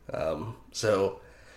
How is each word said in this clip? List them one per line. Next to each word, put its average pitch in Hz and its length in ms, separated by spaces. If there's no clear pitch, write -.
Um, 80 440
so, 98 480